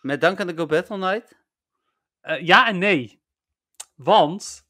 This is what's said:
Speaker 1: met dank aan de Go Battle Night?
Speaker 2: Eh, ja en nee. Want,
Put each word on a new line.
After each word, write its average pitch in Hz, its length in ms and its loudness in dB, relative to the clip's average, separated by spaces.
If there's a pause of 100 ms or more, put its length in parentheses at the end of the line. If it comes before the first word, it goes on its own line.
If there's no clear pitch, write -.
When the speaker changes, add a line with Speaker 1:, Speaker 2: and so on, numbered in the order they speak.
Speaker 1:
met 139 200 -6
dank 185 180 0
aan 196 80 -4
de 170 100 -8
Go 165 80 -4
Battle 175 320 -2
Night? 190 400 -6 (840)
Speaker 2:
Eh, 151 240 -6
ja 208 220 4
en 214 100 -4
nee. 170 440 -2 (760)
Want, 170 760 0